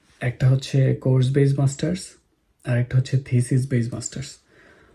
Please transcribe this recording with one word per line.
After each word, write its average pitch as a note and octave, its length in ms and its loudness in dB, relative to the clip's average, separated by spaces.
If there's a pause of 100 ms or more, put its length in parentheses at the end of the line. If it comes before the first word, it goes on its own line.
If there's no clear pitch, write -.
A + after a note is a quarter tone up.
(200)
একটা B2+ 280 0
হচ্ছে C3 460 2
কোর্স C3 380 2
বেস C#3 260 2
মাস্টার্স, D3+ 420 -2 (640)
আর A#2+ 140 0
একটা B2 200 0
হচ্ছে C3 200 0
থিসিস B2+ 520 0
বেস A#2+ 240 -2
মাস্টার্স। - 340 -10 (680)